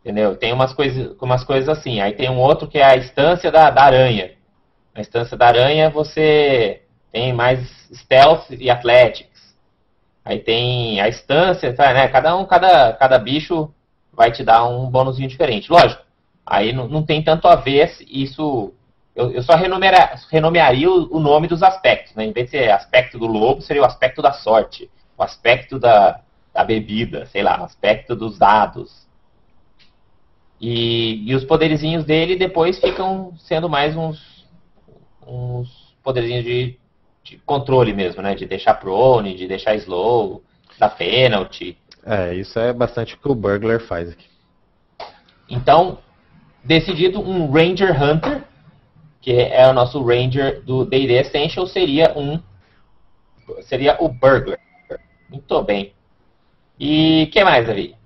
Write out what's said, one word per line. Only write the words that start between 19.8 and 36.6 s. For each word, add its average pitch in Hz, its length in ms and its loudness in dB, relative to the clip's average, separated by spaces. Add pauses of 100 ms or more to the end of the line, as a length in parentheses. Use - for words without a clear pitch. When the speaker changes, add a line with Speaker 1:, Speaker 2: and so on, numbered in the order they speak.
Speaker 1:
renomearia 156 600 2
o, 170 260 0
o 160 40 0
nome 151 280 2
dos 170 140 -2
aspectos, 185 520 0
né? 110 100 -8
Em 107 80 -6
vez 123 140 -4
de 147 120 -8
ser 120 120 2
aspecto 117 480 0
do 113 80 -6
lobo, 113 360 0
seria 143 200 -2
o - 40 4
aspecto - 360 -2
da 143 100 2
sorte, - 580 -2 (280)
o - 40 -2
aspecto 127 560 -4
da, 113 420 4 (320)
da 92 120 -2
bebida, 107 640 -6
sei 98 160 -6
lá, 95 180 -2
o 175 40 -12
aspecto - 520 -4
dos 104 220 -12
dados. 98 680 0 (1500)
E, 117 680 -4
e 131 40 -2
os 131 100 -4
poderizinhos 156 600 -2
dele 160 300 -2
depois 180 460 -2
ficam 190 580 -4
sendo 165 300 -6
mais 151 280 -2
uns, 160 500 -12 (800)
uns 123 760 -12
poderizinhos 123 420 -4
de, 123 340 -6 (440)